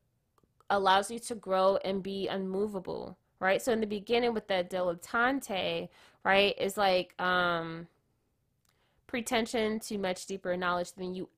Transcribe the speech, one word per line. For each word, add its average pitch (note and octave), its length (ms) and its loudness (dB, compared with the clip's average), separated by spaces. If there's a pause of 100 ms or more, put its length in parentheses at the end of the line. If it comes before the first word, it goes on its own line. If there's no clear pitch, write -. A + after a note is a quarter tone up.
(680)
allows G3 400 4
you A#3 80 -8
to A#3 160 -10
grow F#3+ 440 2
and G3 260 -2
be G3 240 -4
unmovable, F#3+ 880 -4 (220)
right? F#3+ 200 2
So - 120 0
in A3 100 2
the G#3+ 60 0
beginning A3+ 480 0
with G#3+ 120 -4
the F#3 220 0
dilettante, F#3 1200 -2 (340)
right, G3 360 4
is G3 180 -2
like, F#3 420 2
um, E3+ 680 0 (1200)
pretension A3+ 720 0
to A3 180 -6
much F#3 300 -4
deeper F#3+ 280 -4
knowledge F3+ 380 0
than F#3 220 -8
you F#3 120 -8 (100)